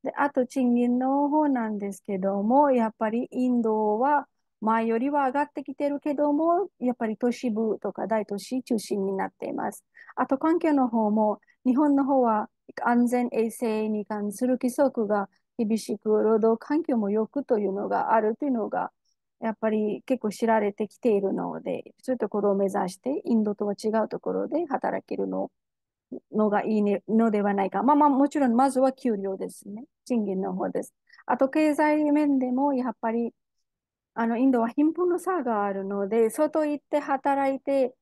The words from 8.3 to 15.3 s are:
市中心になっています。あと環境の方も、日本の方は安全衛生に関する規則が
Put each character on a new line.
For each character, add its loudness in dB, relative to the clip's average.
市 -6
中 -2
心 -4
に -2
な -2
っ -10
て -10
い -8
ま -4
す。 -20
あ 0
と 0
環 2
境 2
の 2
方 0
も、 2
日 2
本 4
の 2
方 2
は 2
安 4
全 0
衛 0
生 -2
に -4
関 -6
す -4
る 2
規 -2
則 0
が 0